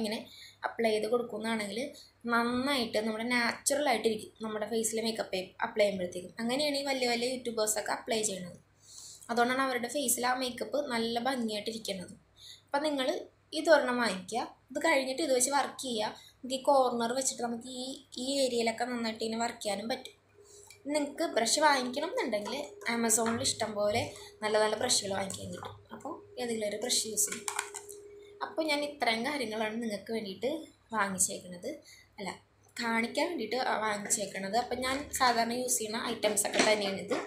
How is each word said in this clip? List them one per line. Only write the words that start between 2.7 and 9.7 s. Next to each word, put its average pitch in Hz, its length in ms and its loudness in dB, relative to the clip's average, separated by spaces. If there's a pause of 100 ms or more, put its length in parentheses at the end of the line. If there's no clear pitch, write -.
നമ്മുടെ 226 260 -2
നാച്ചുറലായിട്ടിരിക്കും 233 1000 2 (140)
നമ്മുടെ 214 280 -2
ഫേസിൽ 226 320 0
makeup 220 360 -2 (260)
apply 220 180 4
ചെയ്യുമ്പോഴത്തേക്കും. 185 560 -2
അങ്ങനെയാണ് 277 400 0
ഈ - 80 -2
വലിയ 262 240 0
വലിയ 240 220 0
യൂട്യൂബേഴ്സൊക്കെ 233 640 0
apply 240 220 -2 (100)
ചെയ്യണത്, 180 300 -8 (720)
അതുകൊണ്ടാണ് 240 360 4
അവരുടെ 240 300 -2